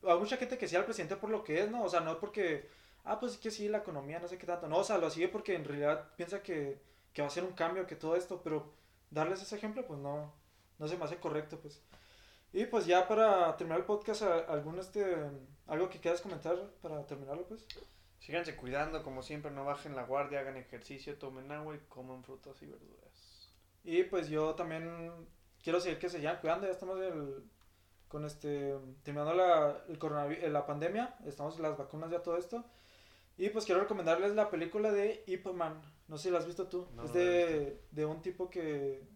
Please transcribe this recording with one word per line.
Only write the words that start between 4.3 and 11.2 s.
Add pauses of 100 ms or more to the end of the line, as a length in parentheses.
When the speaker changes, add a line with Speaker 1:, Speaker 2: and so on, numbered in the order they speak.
Speaker 1:
qué
tanto.
No,
o
sea,
lo
sigue
porque
en
realidad
piensa
que, (320)
que
va
a
ser
un
cambio,
que
todo
esto,
pero (380)
darles
ese
ejemplo,
pues,
no, (460)
no
se
me
hace
correcto,